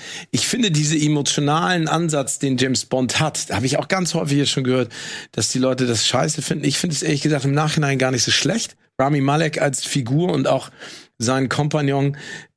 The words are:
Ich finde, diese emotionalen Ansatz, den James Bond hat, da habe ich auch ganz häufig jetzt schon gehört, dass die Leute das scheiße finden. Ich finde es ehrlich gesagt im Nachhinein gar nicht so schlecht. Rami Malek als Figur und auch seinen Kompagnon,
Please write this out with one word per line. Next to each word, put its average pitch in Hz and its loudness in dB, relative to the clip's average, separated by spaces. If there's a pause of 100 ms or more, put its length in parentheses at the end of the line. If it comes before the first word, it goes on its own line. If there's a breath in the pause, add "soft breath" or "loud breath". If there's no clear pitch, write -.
(320 loud breath)
Ich - -2
finde, 220 0
diese 151 2
emotionalen 151 2
Ansatz, 156 0
den 135 0
James 131 0
Bond 131 0
hat, 156 -2
da 98 -2
habe 117 0
ich 131 0
auch - -4
ganz 185 0
häufig 147 0
jetzt 139 2
schon 139 -2
gehört, 127 0 (440 loud breath)
dass - -2
die 127 -2
Leute 127 2
das 120 0
scheiße 151 0
finden. - -4
Ich 139 0
finde 170 -2
es - -2
ehrlich 151 0
gesagt 147 0
im 139 2
Nachhinein 151 2
gar 131 2
nicht 123 0
so - 0
schlecht. - 0 (200)
Rami 147 2
Malek 147 2
als 143 0
Figur 147 0
und 135 0
auch 135 0 (480 loud breath)
seinen 127 0
Kompagnon, 143 0 (400 loud breath)